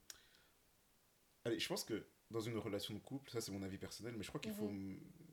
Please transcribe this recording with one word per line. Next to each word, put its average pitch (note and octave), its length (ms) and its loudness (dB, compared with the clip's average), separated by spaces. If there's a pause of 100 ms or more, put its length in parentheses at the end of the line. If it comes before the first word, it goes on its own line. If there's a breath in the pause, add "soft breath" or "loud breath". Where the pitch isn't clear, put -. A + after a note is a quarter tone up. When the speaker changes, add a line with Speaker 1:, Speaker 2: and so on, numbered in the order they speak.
(1400 loud breath)
Speaker 1:
Allez, A#2 140 6
je - 100 4
pense F#3 160 2
que G#2 220 0 (240)
dans A2+ 100 2
une A2+ 180 2
relation G#2 360 2
de G2+ 60 -2
couple, C3+ 300 -6
ça, A#2 100 0
c'est G#2 120 0
mon G2 100 2
avis F#2+ 160 0
personnel, G#2 380 -4
mais G#2 60 0
je F#2 60 -4
crois D3 120 -2
qu'il A2 140 0
faut G#2 140 2
Speaker 2:
Mhm. G2 240 -2
Speaker 1:
m-, - 80 -8 (320)